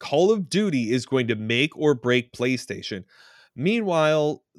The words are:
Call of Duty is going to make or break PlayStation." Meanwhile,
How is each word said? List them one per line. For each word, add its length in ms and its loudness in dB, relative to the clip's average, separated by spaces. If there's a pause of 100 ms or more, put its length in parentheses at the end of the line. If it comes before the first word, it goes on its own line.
Call 320 2
of 180 -2
Duty 400 0
is 160 0
going 220 0
to 80 0
make 400 -2
or 180 2
break 380 0
PlayStation." 720 -6 (500)
Meanwhile, 880 0 (160)